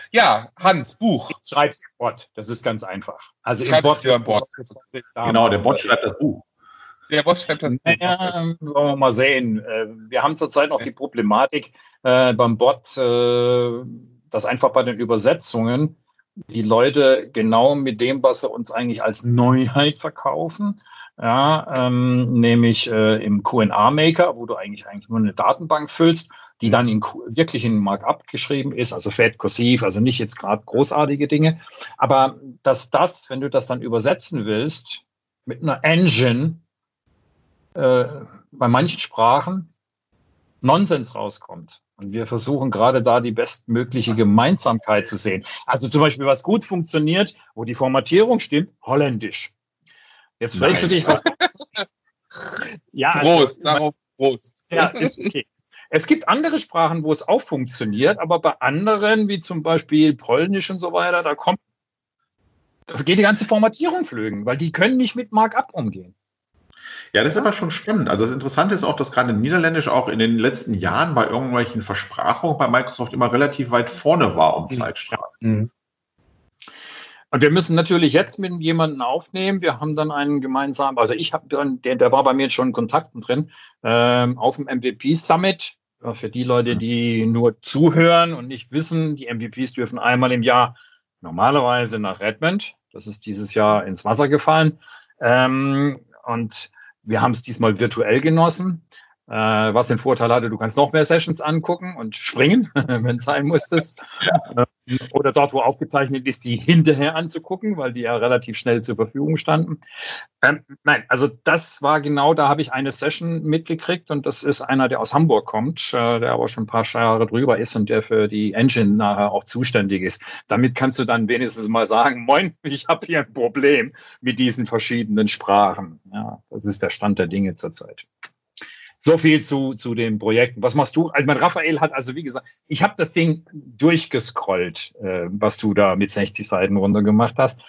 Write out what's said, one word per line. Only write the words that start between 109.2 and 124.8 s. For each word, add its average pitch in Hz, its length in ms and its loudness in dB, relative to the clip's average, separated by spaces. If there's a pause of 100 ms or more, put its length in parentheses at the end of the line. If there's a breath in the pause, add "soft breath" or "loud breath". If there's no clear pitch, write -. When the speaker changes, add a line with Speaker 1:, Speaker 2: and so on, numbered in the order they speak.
Speaker 2:
standen. 160 420 -2 (640 loud breath)
Ähm, 143 180 2 (220)
nein, 143 260 0
also 127 200 2 (160)
das 165 360 -2
war 147 220 2
genau, 147 320 2
da 143 160 2
habe 147 100 0
ich 127 140 -6
eine 135 160 -4
Session 160 540 -4
mitgekriegt 160 640 -4
und 143 160 -4
das - 160 -4
ist 143 180 0
einer, 131 300 0
der 127 100 -4
aus 113 140 -4
Hamburg 143 320 4
kommt, 127 480 -4
äh, 117 260 0
der 117 120 0
aber 120 160 0
schon 113 160 -6
ein - 20 -12
paar 110 180 -2
Jahre 113 420 2
drüber 120 300 2
ist 117 200 -2
und 104 120 0
der 110 140 0
für 107 260 2
die 107 240 -2
Engine 113 380 2
nachher 104 420 2
auch 101 120 -4
zuständig 104 580 -2
ist. 92 200 -2 (260 loud breath)
Damit 123 260 2
kannst 131 240 -2
du 127 80 -2
dann 113 220 0
wenigstens 113 400 -2
mal 113 180 2
sagen, 117 400 2
„Moin, 160 320 2
<laughs> - 40 -20
ich 139 260 -8
hab 165 180 -2
hier 165 140 -2
ein 117 120 -6
Problem 131 600 2 (260 loud breath)
mit 123 180 -4
diesen 120 280 0
verschiedenen 110 640 0